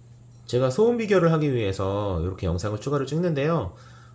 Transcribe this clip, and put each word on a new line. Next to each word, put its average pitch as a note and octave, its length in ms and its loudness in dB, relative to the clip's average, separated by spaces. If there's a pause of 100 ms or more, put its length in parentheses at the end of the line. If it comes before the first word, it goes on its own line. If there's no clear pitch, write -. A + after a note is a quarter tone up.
(460)
제가 B2+ 240 0
소음 A#3 280 2
비교를 F#3 360 4
하기 D3+ 220 2
위해서 G2 640 0
이렇게 F#2 260 -4
영상을 G2+ 320 -2
추가로 C#3 260 -2
찍는데요. D3+ 680 -2 (420)